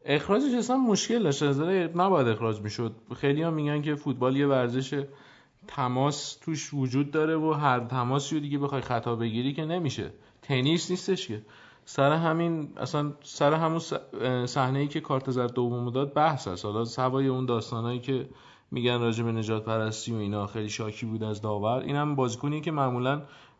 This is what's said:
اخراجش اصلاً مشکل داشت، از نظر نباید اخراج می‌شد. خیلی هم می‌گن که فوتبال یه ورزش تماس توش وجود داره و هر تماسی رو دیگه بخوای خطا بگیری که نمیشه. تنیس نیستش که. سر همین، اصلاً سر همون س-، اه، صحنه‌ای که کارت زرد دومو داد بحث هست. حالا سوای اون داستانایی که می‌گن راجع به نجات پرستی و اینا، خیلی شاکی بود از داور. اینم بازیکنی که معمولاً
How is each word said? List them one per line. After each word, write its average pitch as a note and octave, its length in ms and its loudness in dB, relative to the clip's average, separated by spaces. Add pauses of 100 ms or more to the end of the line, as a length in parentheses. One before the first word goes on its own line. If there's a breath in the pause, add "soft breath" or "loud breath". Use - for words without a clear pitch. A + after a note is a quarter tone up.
اخراجش G#3 480 2
اصلاً B3 240 2
مشکل A3+ 460 4
داشت، C#3+ 200 2
از C#3 160 4
نظر F3 360 2
نباید F3 320 4
اخراج A2 340 0
می‌شد. A2 340 -4 (200)
خیلی C#3+ 280 2
هم E3 100 0
می‌گن D3 280 0
که D3+ 140 0
فوتبال C3 420 0
یه C#3+ 100 4
ورزش C3 560 2 (640 soft breath)
تماس C3 720 -2
توش D#3 320 -6
وجود C#3 380 0
داره D#3+ 240 2
و D#3 160 2
هر C#3+ 280 2
تماسی B2+ 560 -2
رو D3+ 60 0
دیگه D3 160 -2
بخوای C#3 240 -2
خطا A#2 340 -2
بگیری A#2 380 -2
که D#3 120 -4
نمیشه. D#3 460 -4 (300 soft breath)
تنیس C#3+ 500 0
نیستش F3+ 360 -2
که. G#2+ 140 -6 (440 soft breath)
سر C#3 260 2
همین، E3 640 0
اصلاً D3 360 -2 (100)
سر D3 300 2
همون D#3+ 260 2
س-، E3 140 -6
اه، B2 520 -2
صحنه‌ای C3+ 420 0
که D3 140 -4
کارت C3 300 -2
زرد A#2+ 220 0
دومو B2 380 0
داد C#3 220 0
بحث D3+ 340 2
هست. F#2 180 -6
حالا G#2+ 200 0
سوای C3 420 0
اون C3 180 0
داستانایی A#2+ 540 -2
که B2+ 300 -4 (420 soft breath)
می‌گن A#2+ 280 0
راجع A#2 240 2
به A#2 80 0
نجات A2 340 -2
پرستی A2 460 -2
و A2+ 40 -2
اینا، G#2 320 -2
خیلی G#2+ 220 -6
شاکی G#2+ 360 -6
بود A2 180 -4
از G#2+ 180 -4
داور. G#2+ 380 0
اینم C#3+ 360 -2
بازیکنی C#3 460 -2
که E3 100 -4
معمولاً C3+ 500 0 (380 soft breath)